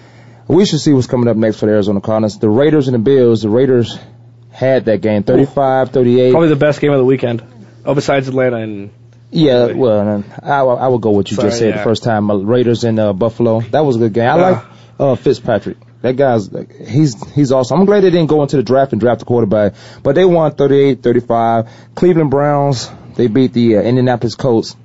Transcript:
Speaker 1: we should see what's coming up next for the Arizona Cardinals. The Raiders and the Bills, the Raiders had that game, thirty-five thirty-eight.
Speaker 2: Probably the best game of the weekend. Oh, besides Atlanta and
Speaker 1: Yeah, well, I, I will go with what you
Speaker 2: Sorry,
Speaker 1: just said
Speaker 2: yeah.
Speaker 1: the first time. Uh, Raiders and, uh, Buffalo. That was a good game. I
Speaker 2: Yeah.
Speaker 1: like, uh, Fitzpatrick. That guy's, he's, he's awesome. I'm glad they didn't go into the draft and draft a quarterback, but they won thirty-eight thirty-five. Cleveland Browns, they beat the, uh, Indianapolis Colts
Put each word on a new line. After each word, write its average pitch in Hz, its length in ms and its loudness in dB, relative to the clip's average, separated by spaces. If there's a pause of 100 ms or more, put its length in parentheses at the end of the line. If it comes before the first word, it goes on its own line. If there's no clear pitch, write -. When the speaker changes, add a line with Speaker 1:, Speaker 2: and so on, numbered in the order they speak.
(480)
Speaker 1:
we 180 180 2
should 160 160 -2
see 156 120 0
what's 127 140 0
coming 120 220 -2
up 107 80 0
next 110 220 -2
for 117 60 -2
the 107 80 2
Arizona 101 280 0
Cardinals. 110 380 -2
The 110 100 0
Raiders 143 380 2
and 127 80 -2
the 117 40 0
Bills, 117 440 2
the 110 60 0
Raiders 123 480 0 (540)
had 127 340 -2
that 104 160 0
game, 107 220 0
thirty-five 131 680 0
thirty-eight. 127 400 2
Speaker 2:
Probably 165 180 2
the 156 60 2
best 147 260 0
game 147 100 2
of 143 60 2
the 127 80 2
weekend. 123 360 -2 (440)
Oh, 139 100 -2
besides 139 320 -2
Atlanta 127 300 -2
and 104 320 -10 (420)
Speaker 1:
Yeah, 123 420 2
well, 104 500 0 (200)
I, 143 160 -2
I 127 280 0
will 127 120 0
go 110 120 -2
with 104 60 2
what 98 140 -2
you 107 40 -6
Speaker 2:
Sorry, 98 140 -2
Speaker 1:
just 117 100 -4
said 113 100 0
Speaker 2:
yeah. 107 80 -2
Speaker 1:
the 104 60 -6
first 92 200 -2
time. 107 280 -2
Uh, 104 60 0
Raiders 117 460 0
and, 113 160 -2
uh, 104 140 0
Buffalo. 113 480 -2
That 135 240 -2
was 131 100 0
a 110 40 -2
good 113 140 0
game. 117 160 0
I 143 80 0
Speaker 2:
Yeah. 185 120 2
Speaker 1:
like, 113 140 -2 (360)
uh, 135 160 0
Fitzpatrick. 110 600 -2 (240)
That 131 160 -2
guy's, 120 320 0 (380)
he's, 131 280 0 (160)
he's 143 200 0
awesome. 131 280 0
I'm 196 60 2
glad 202 160 2
they 190 100 4
didn't 165 160 0
go 151 160 2
into 139 140 -2
the 127 60 0
draft 131 280 0
and 113 100 -2
draft 117 200 0
a - 40 -20
quarterback, 107 480 0 (300)
but 139 120 0
they 180 100 2
won 165 280 2
thirty-eight 139 480 2
thirty-five. 117 640 0 (280)
Cleveland 165 340 2
Browns, 143 600 -2 (260)
they 123 120 0
beat 123 260 0
the, 117 240 2
uh, 101 40 2
Indianapolis 123 540 0
Colts 117 500 -2